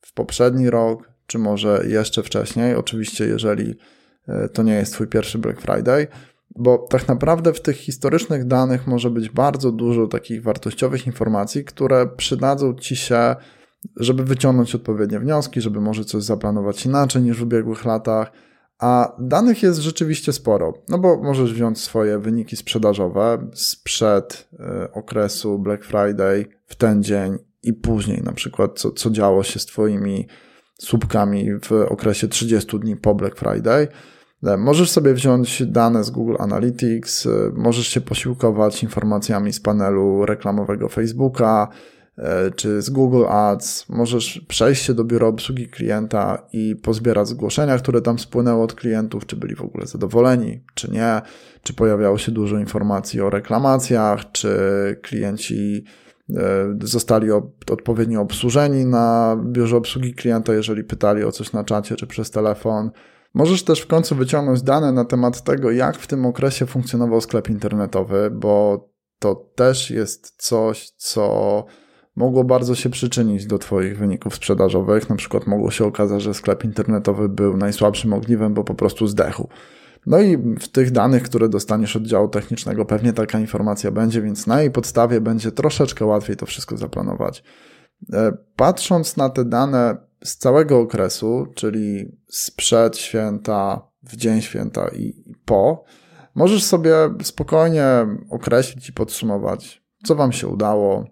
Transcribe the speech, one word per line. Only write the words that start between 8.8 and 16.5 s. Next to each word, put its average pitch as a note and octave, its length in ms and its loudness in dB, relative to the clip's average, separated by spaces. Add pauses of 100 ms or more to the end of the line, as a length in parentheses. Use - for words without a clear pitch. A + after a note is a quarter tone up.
może A#2+ 220 0
być A2+ 200 -4
bardzo C3+ 420 0
dużo A#2 360 0
takich A2+ 360 -6
wartościowych B2+ 640 -2
informacji, A2 560 -2
które C3 440 0 (100)
przydadzą C3+ 560 0
ci C3 220 -8
się, A#2+ 400 0 (600)
żeby B2+ 280 0
wyciągnąć B2+ 520 2
odpowiednie G#2+ 440 -2
wnioski, C3+ 420 -2
żeby G#2 200 -4
może G#2+ 240 -2
coś G#2 180 -4
zaplanować G#2 600 -2